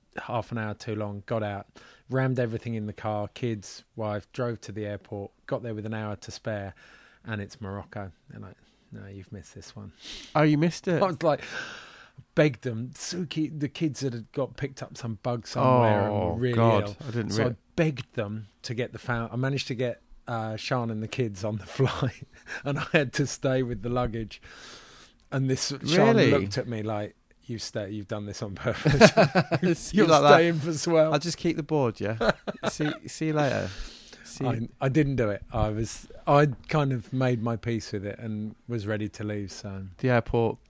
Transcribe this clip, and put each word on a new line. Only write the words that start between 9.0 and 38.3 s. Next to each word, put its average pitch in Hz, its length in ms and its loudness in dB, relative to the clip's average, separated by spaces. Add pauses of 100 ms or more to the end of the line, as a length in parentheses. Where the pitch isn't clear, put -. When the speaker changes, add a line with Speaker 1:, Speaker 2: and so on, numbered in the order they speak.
Speaker 1:
you've 98 240 -16
missed 98 240 -14
this - 200 -18
one." 101 160 -14 (420)
Speaker 2:
Oh, 151 100 4
you 151 140 6
missed 165 300 0
it? 175 160 2
Speaker 1:
I 190 40 4
was 165 140 -6
like, 151 200 4 (960)
begged 151 280 4
them. 120 320 -6
Suki, 160 640 -4
the 143 80 -2
kids 156 340 -4
had 120 300 -4
got - 240 -4
picked 135 260 -8
up 127 160 -12
some 113 260 -6
bug 120 240 -2
somewhere 120 580 6
and 104 80 0
were 101 80 0
Speaker 2:
Oh, 87 140 2
Speaker 1:
really 120 200 0
Speaker 2:
God. 113 280 6
Speaker 1:
ill. 101 120 -8 (120)
Speaker 2:
I 117 40 -6
didn't 110 200 -2
Speaker 1:
So 110 120 2
Speaker 2:
re- 123 60 2
Speaker 1:
I 117 60 -4 (200)
begged 156 380 0
them 107 340 -6 (140)
to - 120 -8
get 113 200 -4
the 113 60 -12
fam-, 117 320 -2
I 117 40 -6
managed 135 320 -2
to 131 80 -4
get, 120 260 -4 (260)
uh, 110 280 -4
Sean 120 340 -2
and 110 140 -4
the 110 60 -4
kids 104 340 -4
on 107 140 -2
the 101 80 -12
<laughs> - 120 -10
flight, - 480 0 (380)
and 143 160 -2
I - 140 -6
had 143 200 2
to 139 140 0
stay 131 360 0
with 117 180 -6
the 117 80 -6
luggage. 117 520 -2 (880)
And 135 180 0
this 131 240 -2 (120)
Sean 202 300 6
Speaker 2:
Really? 190 160 6
Speaker 1:
looked 101 280 2
at 123 80 -4
me 110 160 -4
like, 107 320 -4 (300)
"You've 117 180 -8
sta-, 104 240 -8
you've 104 200 -8
done 104 200 -6
this 104 160 -10
on 101 100 -6
purpose. 143 580 6 (600)
<laughs> - 60 -4
Speaker 2:
<laughs> - 100 -10
See 170 80 0
Speaker 1:
You're 208 100 8
Speaker 2:
like 151 140 8
that. 147 140 10
Speaker 1:
staying 170 240 6
for 160 140 -2
swell." 156 400 2
Speaker 2:
"I'll 151 60 2
just 160 180 -4
keep 170 200 -2
the 160 60 -4
board, 139 360 0
yeah? 110 320 0 (160)
Speaker 1:
<laughs> 185 220 -6
Speaker 2:
See, 151 220 -2 (160)
see - 200 -6
you 156 60 0
later." 113 360 0 (540)
See - 220 -8
Speaker 1:
I, 113 160 -2 (200)
I 135 80 2
didn't 139 280 2
do 113 120 2
it. 101 220 -4
I 107 180 0
was, 107 380 -4 (180)
I'd 147 420 4
kind 143 260 2
of 117 200 -6
made 127 300 2
my 117 120 0
peace 113 360 -4
with 98 140 -4
it 101 120 -8
and 107 380 -8 (120)